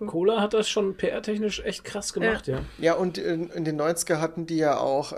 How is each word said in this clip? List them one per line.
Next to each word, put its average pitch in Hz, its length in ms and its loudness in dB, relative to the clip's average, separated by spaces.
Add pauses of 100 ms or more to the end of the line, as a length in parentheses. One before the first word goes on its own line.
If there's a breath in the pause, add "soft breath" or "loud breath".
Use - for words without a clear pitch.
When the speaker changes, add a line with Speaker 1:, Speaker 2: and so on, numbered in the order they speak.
Speaker 1:
cool. 208 60 -6
Speaker 2:
Cola 196 340 2
hat 208 120 0
das 214 160 4
schon 196 260 0
P-R-technisch 208 720 -2
echt - 180 -6
krass - 300 -8
gemacht, 220 320 0
Speaker 1:
Ja. 131 120 -2
Speaker 2:
ja. - 40 -4 (160)
Speaker 3:
Ja, 247 160 4
und 180 240 0
in, 170 320 -2
in 170 160 -4
den 156 100 0
neunziger 156 460 0
hatten 165 240 -2
die 165 120 -2
ja 147 200 4
auch, 135 400 0